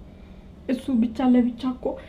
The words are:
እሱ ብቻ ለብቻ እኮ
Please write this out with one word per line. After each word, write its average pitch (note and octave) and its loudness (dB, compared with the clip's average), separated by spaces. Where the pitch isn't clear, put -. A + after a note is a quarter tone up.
እሱ B3+ -4
ብቻ A3 0
ለብቻ B3 2
እኮ - -6